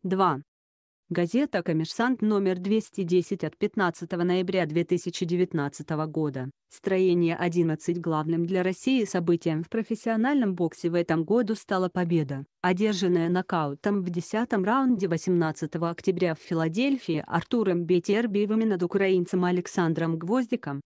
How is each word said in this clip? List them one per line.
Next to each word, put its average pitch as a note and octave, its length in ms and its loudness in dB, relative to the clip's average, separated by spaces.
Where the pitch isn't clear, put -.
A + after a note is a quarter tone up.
Два. F3+ 380 0
Газета F3+ 540 0
«Коммерсант» F#3 580 0
номер G3 360 2
двести G3 460 -2
десять F3 400 0
от D#3 140 -6
пятнадцатого F3 680 -2
ноября F3+ 420 0
две D#3+ 180 0
тысячи F3 420 -2
девятнадцатого D#3+ 840 -2
года. C#3+ 420 -4
Строение F3 680 2
одиннадцать. E3+ 640 0
Главным E3 480 0
для F3+ 160 0
России A3 400 0
событием E3+ 600 0
в - 60 -12
профессиональном A3+ 840 0
боксе E3+ 340 -2
в E3 60 -2
этом E3+ 280 2
году G#3+ 300 2
стала F#3 360 -2
победа, D#3 560 0
одержанная F3+ 680 2
нокаутом F3+ 720 0
в F3+ 80 -4
десятом F#3+ 540 -2
раунде A#3 440 2
восемнадцатого E3 840 0
октября F3 420 0
в D#3 60 -8
Филадельфии E3+ 880 0
Артуром F3+ 560 0
Бетербиевым G#3 760 2
над G3+ 200 0
украинцем F3+ 640 2
Александром E3 720 0
Гвоздиком. F3+ 640 -2